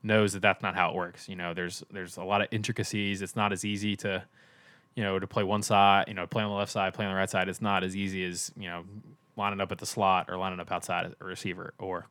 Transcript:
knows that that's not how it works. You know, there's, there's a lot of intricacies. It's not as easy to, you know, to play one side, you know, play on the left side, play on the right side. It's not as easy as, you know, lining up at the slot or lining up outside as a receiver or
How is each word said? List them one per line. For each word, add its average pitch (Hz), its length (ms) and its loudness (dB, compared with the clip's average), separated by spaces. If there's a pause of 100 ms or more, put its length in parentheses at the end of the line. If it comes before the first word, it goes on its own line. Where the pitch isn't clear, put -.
knows 107 320 4
that 95 60 -6
that's 98 220 4
not 92 120 0
how 90 160 4
it - 40 -6
works. 87 340 -6
You 95 80 -10
know, 87 180 -6
there's, 87 360 -4
there's 92 280 -10
a 90 40 -8
lot 101 200 2
of - 80 0
intricacies. 104 720 -2
It's 92 120 -8
not 104 180 2
as 92 120 -4
easy 104 320 -2
to, 95 260 -4 (720)
you 113 80 -4
know, 95 160 0
to 98 80 -2
play 107 160 -2
one 104 200 2
side, 101 440 8
you - 80 -10
know, 90 120 -6
play 110 160 -2
on 104 80 -2
the 101 60 -2
left 101 140 -2
side, 95 240 0
play 107 120 -4
on 95 60 -2
the 95 40 0
right 95 140 2
side. 92 180 2
It's 92 140 -6
not 98 200 2
as 92 140 -4
easy 95 300 -2
as, 87 320 -6
you 95 100 -10
know, 85 160 -10 (520)
lining 101 260 -2
up 95 100 -2
at 92 60 -6
the - 80 -8
slot 95 420 2
or 90 80 -4
lining 92 240 -4
up 85 100 -10
outside 87 360 -2
as 87 120 -10
a - 60 -16
receiver 90 540 -8
or 90 320 -8